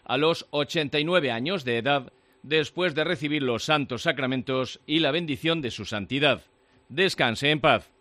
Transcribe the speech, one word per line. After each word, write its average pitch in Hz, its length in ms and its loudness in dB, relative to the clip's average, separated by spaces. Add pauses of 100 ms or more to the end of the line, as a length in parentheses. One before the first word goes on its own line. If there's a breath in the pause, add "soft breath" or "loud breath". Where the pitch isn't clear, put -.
a 123 120 -2
los 156 340 2
ochenta 147 480 -2
y 147 60 2
nueve 160 260 2
años 135 340 -2
de 120 140 0
edad, 135 340 0 (300 soft breath)
después 156 540 0
de 156 80 0
recibir 151 380 -2
los 117 220 0
santos 143 380 0
sacramentos 131 840 -2
y 151 140 0
la 147 120 2
bendición 160 480 -2
de 123 100 -4
su 107 140 -8
santidad. 117 580 0 (460 soft breath)
Descanse 143 600 0
en 151 100 2
paz. 123 400 4